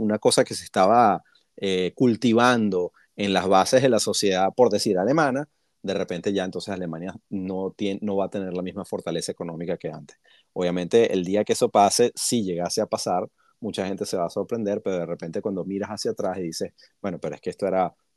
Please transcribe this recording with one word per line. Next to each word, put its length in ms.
una 160
cosa 240
que 100
se 100
estaba, 600
eh, 380
cultivando 1000
en 180
las 140
bases 340
de 80
la 100
sociedad, 560
por 140
decir, 280
alemana, 520
de 140
repente 360
ya 140
entonces 280
Alemania 420
no 480
tien-, 240
no 160
va 80
a 40
tener 240
la 80
misma 240
fortaleza 460
económica 460
que 120
antes. 280
Obviamente, 580
el 140
día 180
que 100
eso 160
pase, 460
si 280
llegase 380
a 40
pasar, 420
mucha 280
gente 180
se 120
va 80
a 40
sorprender, 520
pero 180
de 60
repente 360
cuando 220
miras 260
hacia 220
atrás 260
y 60
dices, 300
"Bueno, 180
pero 160
es 60
que 80
esto 160
era, 300